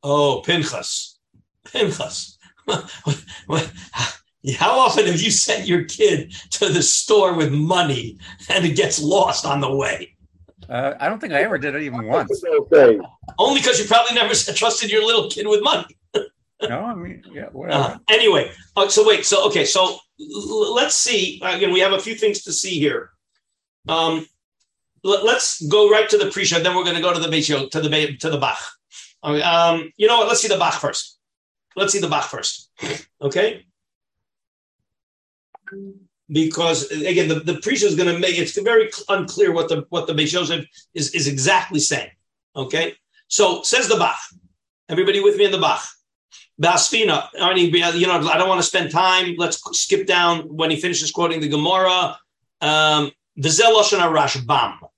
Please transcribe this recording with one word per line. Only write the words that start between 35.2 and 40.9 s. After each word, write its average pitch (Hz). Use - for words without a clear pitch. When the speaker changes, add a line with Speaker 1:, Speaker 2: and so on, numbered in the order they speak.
Speaker 1:
Because 160
again, 165
the, 160
the 156
Prisha 214
is 180
gonna 175
make, 175
it's -
very 220
cl-, -
unclear 180
what 165
the, 151
what 170
the 165
Beis 151
Yosef 165